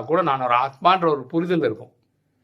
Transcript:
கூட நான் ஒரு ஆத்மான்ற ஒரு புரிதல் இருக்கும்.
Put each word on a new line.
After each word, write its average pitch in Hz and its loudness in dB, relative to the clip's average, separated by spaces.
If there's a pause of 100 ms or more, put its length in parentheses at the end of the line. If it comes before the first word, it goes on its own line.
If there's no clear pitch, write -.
கூட 156 -2
நான் 135 -2
ஒரு 120 2
ஆத்மான்ற 170 2
ஒரு 135 0
புரிதல் 170 -2
இருக்கும். 113 -6 (520)